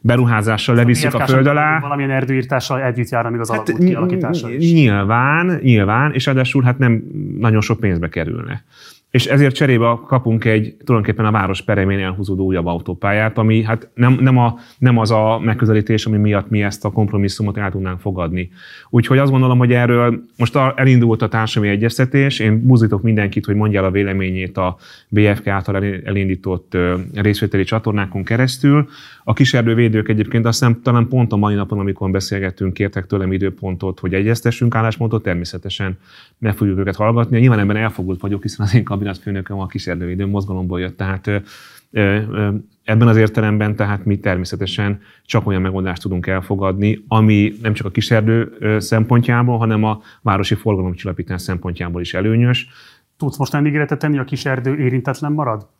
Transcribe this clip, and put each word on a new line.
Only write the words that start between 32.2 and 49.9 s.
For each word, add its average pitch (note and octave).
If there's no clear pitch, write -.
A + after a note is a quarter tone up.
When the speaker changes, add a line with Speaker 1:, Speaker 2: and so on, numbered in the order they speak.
Speaker 1:
kértek F#2+
tőlem F#2+
időpontot, F#2+
hogy F2+
egyeztessünk A#2
álláspontot. A2+
Természetesen F#2
meg G#2+
fogjuk G2
őket G2
hallgatni. A#2
Nyilván A#2+
ebben G2+
elfogult F#2+
vagyok, G2+
hiszen G#2+
az G2
én A2+
kabinetfőnököm G2
a F#2+
kiserdővédő F2+
mozgalomból F#2+
jött, F#2
tehát, F#2+
ö, G#2
ö, G#2+
ö, G#2
ebben A2+
az A2
értelemben G#2+
tehát G2+
mi G2
természetesen F#2+
csak G#2
olyan F#2+
megoldást F#2
tudunk F2+
elfogadni, G2
ami G#2+
nem A2
csak G#2+
a G2
kiserdő, A2+
ö, G#2+
szempontjából, A#2+
hanem A2
a G#2+